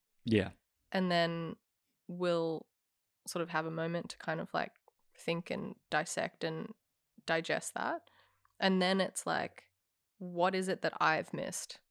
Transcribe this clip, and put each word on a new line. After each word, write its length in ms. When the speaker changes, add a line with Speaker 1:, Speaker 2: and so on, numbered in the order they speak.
Speaker 1:
Yeah. 240
Speaker 2:
And 200
then 440
we'll 580
sort 160
of 60
have 160
a 60
moment 400
to 60
kind 220
of, 140
like, 180
think 340
and 240
dissect 520
and 300
digest 500
that. 280
And 220
then 200
it's 260
like, 360
"What 360
is 140
it 140
that 180
I've 320
missed?" 460